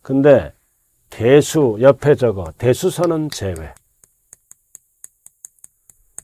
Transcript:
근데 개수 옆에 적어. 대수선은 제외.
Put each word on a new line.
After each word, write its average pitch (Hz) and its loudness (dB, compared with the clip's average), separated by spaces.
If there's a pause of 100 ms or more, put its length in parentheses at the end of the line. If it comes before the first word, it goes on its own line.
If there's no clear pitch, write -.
근데 135 2 (560)
개수 135 2
옆에 135 2
적어. 95 -4
대수선은 160 -2
제외. 80 -10 (2500)